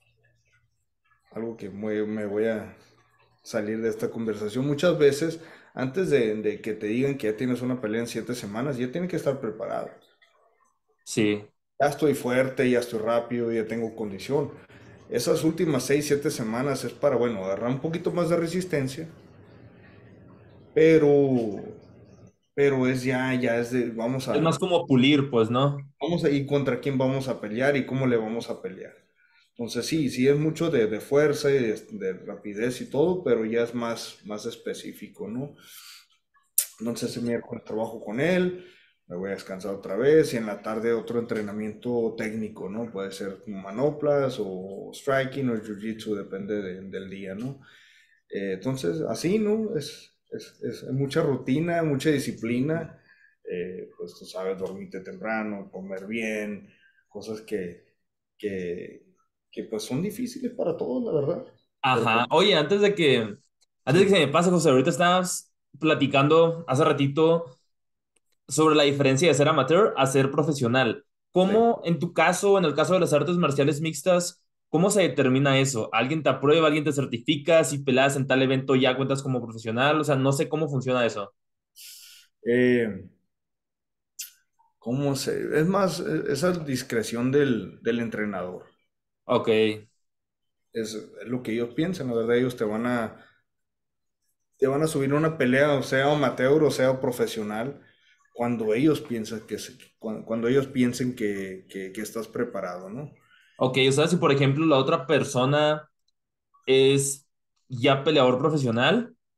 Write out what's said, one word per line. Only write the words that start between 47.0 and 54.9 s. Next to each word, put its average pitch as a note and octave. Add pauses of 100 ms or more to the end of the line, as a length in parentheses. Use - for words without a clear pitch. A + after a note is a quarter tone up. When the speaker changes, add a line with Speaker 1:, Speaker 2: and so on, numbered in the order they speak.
Speaker 1:
día, G2
¿no? C3 (720)
Eh, G2
entonces, C3+
así, F#3+
¿no? G#3
Es, - (180)
es, -
es A2+
mucha C#3
rutina, D#3
mucha D3+
disciplina, B2+ (440)
eh, F2+
pues F2
tú F#2
sabes, F#2
dormirte F#2